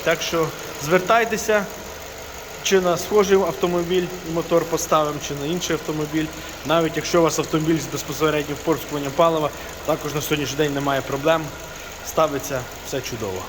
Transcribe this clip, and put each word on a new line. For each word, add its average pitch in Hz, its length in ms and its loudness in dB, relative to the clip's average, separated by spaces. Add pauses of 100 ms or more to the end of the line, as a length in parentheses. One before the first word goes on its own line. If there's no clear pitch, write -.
Так 165 180 2
що 165 260 0 (360)
звертайтеся, 208 800 2 (960)
чи 190 180 4
на 175 160 2
схожий 196 400 4
автомобіль 175 680 2 (240)
і - 20 -4
мотор 165 340 2
поставимо, 156 520 0 (100)
чи 151 60 -6
на 143 120 -6
інший 170 300 -2
автомобіль. 156 500 -2 (400)
Навіть 160 300 4
якщо 160 240 2
у 165 40 8
вас 156 160 2
автомобіль 156 400 2
з 135 60 -6
безпосереднім 147 720 -2
впорскуванням 143 540 -2
палива, 160 380 4 (360)
також 151 280 -2
на 147 80 -2
сьогоднішній 139 360 -2
день 147 160 2
немає 139 280 0
проблем. 151 400 2 (680)
Ставиться 143 540 0 (260)
все 135 140 -4
чудово. 101 480 -6